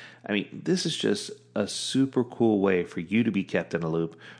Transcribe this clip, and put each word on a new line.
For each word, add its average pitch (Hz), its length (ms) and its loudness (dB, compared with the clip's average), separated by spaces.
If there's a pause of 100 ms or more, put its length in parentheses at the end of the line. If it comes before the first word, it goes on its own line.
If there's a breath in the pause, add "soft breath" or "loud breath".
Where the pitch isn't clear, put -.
(260 loud breath)
I - 60 -4
mean, - 320 -2
this 180 220 0
is 160 100 -2
just - 360 -2 (240)
a 104 120 0
super 131 560 0
cool 113 360 2
way 92 240 4
for - 160 -8
you 98 240 2
to 113 80 2
be 95 120 2
kept - 300 -2
in 82 80 0
the 82 80 -2
loop, 82 260 0 (240 loud breath)